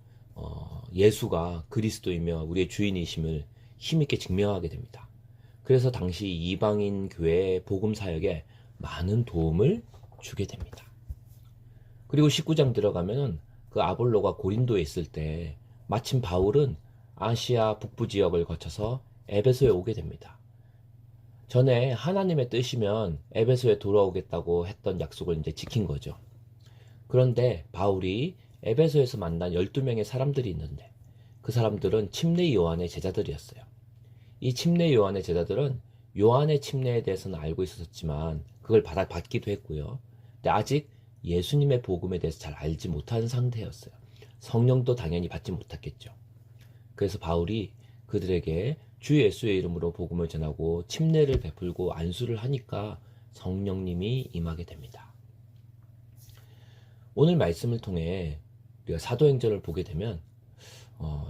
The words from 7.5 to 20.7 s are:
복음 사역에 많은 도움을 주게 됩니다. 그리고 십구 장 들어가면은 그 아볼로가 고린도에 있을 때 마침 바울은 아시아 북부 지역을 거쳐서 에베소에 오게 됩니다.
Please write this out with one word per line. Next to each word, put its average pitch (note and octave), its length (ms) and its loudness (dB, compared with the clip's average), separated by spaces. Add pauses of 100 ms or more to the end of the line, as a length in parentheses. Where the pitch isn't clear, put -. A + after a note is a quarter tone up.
복음 G#2 280 -2
사역에 E2+ 520 -4 (320)
많은 G#2 480 -2
도움을 F2+ 580 2 (380)
주게 - 240 -8
됩니다. - 400 -12 (1200)
그리고 D3 200 6
십구 D#3+ 280 2
장 C3+ 180 4
들어가면은 G2 640 0 (300)
그 G#2 120 0
아볼로가 F#2+ 540 2
고린도에 G#2+ 460 2
있을 D#2 240 -4
때 D#2 520 -6 (300)
마침 A#2+ 340 0
바울은 G2 540 2 (400)
아시아 A2 640 0
북부 G#2+ 300 -4
지역을 F2 380 2
거쳐서 G#2 560 -6 (260)
에베소에 B2 420 4
오게 F#2 240 0
됩니다. - 440 -10 (1080)